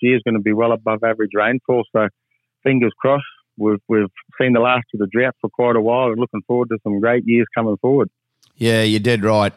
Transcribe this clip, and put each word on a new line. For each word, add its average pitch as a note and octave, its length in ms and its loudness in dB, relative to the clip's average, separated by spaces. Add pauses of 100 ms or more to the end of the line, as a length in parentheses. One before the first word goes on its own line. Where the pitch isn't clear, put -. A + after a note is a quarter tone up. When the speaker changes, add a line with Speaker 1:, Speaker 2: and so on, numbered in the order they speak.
Speaker 1:
year B2 140 4
is A#2+ 80 -4
gonna A2+ 160 0
be G#2+ 120 0
well A#2 200 2
above A2 300 -2
average A2 320 -2
rainfall. A#2 500 0 (120)
So G#2+ 120 2 (540)
fingers B2+ 360 0
crossed. C#3 260 0 (340)
We've, G#2+ 280 0
we've G#2+ 220 0 (320)
seen B2+ 140 2
the A#2 60 2
last B2 340 0
of G#2 60 -6
the G2+ 120 0
drought B2 300 0
for G#2+ 80 -6
quite A#2+ 260 0
a A2+ 40 0
while A#2+ 280 0
and A2+ 100 -4
looking A#2 300 -6
forward B2 220 -2
to A2+ 120 -4
some G2+ 180 -4
great A#2 260 0
years A#2 280 2
coming A2 280 -2
forward. B2+ 260 2 (480)
Speaker 2:
Yeah, A2+ 260 2
you're G#2+ 160 2
dead A2 240 0
right. G#2 340 2